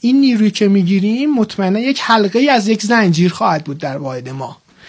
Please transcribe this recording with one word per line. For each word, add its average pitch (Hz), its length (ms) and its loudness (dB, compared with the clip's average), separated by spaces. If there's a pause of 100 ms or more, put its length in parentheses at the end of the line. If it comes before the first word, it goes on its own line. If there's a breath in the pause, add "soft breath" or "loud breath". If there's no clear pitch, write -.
این 262 200 2
نیرویی 220 300 2
که 208 160 0
می‌گیریم 202 680 0
مطمئناً 208 460 -2
یک 269 220 -4
حلقه‌ای 226 480 2
از 226 180 2
یک 220 140 0
زنجیر 185 520 2
خواهد 170 300 -2
بود 143 140 -10
در 139 200 -8
واحد 131 320 -10
ما. 131 280 -12 (320 loud breath)